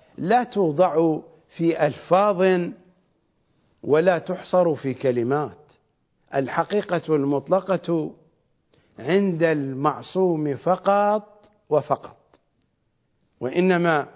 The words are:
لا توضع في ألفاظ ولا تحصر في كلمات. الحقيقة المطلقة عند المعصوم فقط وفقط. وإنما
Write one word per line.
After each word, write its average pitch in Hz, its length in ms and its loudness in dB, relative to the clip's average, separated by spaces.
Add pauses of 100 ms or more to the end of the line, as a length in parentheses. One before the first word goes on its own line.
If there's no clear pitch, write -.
(180)
لا 214 260 2
توضع 165 760 2 (380)
في 160 280 0
ألفاظ 185 840 2 (1120)
ولا 160 360 2
تحصر 180 560 0
في 131 180 -4
كلمات. 123 640 -2 (760)
الحقيقة 160 800 -2
المطلقة 165 1000 -2 (840)
عند 170 440 0
المعصوم 147 1120 -2
فقط 202 960 -2 (200)
وفقط. - 480 -2 (1200)
وإنما 170 760 0